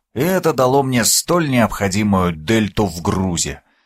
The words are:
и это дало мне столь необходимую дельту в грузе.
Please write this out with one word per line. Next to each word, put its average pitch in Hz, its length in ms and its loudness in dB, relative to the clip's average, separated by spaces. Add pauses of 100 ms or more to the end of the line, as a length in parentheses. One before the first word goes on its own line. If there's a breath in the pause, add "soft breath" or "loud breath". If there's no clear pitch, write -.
(160)
и 110 40 -4
это 170 320 0
дало 131 300 2
мне 127 220 0
столь 160 440 0
необходимую 101 840 0
дельту 104 540 0
в 87 160 -8
грузе. 90 600 -4 (240)